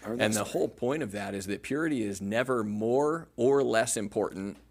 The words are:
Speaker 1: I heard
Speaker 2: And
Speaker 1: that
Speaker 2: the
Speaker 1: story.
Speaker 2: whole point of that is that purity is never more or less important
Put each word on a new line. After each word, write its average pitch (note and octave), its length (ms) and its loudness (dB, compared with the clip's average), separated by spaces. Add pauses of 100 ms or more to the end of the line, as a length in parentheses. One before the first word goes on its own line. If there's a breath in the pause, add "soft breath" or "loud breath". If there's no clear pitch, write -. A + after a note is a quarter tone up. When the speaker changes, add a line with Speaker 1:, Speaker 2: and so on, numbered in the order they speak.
Speaker 1:
I - 40 -10
heard G#2+ 40 -6 (100)
Speaker 2:
And A2 120 2
Speaker 1:
that G#2+ 60 2
Speaker 2:
the G2+ 60 0
Speaker 1:
story. - 60 -10
Speaker 2:
whole - 160 0
point C#3 360 -2
of G#2 100 -6
that G2+ 200 -6
is F#2 140 -6
that G2 160 -4
purity C#3+ 400 0
is G2 180 -4
never A#2 420 0
more B2 760 0
or C3+ 260 6
less A2+ 320 2
important G2 640 -2 (140)